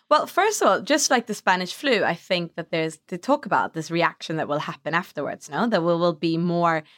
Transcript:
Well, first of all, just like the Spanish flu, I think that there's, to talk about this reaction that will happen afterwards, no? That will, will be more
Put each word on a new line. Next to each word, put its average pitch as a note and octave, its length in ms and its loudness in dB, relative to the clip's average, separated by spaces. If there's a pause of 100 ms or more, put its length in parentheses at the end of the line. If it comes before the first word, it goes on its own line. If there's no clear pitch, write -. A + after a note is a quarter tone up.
Well, D4 160 4
first G#4 360 0
of F4+ 60 4
all, G3 140 4
just D4 300 0
like A#3+ 160 0
the G#3+ 80 -6
Spanish F#3 380 0
flu, A#3 300 0
I C#3 120 0
think F3 400 -4
that E3 160 -10
there's, D#3+ 260 -2 (100)
to F3+ 120 -8
talk D4 260 0
about D3 280 0
this D#3 180 -6
reaction E3 460 0
that C3+ 100 -4
will D3 120 -2
happen - 360 -8
afterwards, C#3+ 560 -6
no? E3+ 160 -2
That G#3 160 0
will, E3+ 160 2
will F3 140 2
be E3 240 -2
more E3+ 460 0 (140)